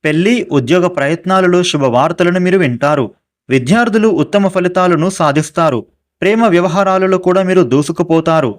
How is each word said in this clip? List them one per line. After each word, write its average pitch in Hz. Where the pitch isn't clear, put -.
పెళ్లి, 165
ఉద్యోగ 160
ప్రయత్నాలలో 180
శుభవార్తలను 160
మీరు 185
వింటారు. 143
విద్యార్థులు 214
ఉత్తమ 196
ఫలితాలను 180
సాధిస్తారు. 156
ప్రేమ 220
వ్యవహారాలలో 190
కూడా 185
మీరు 185
దూసుకుపోతారు. 160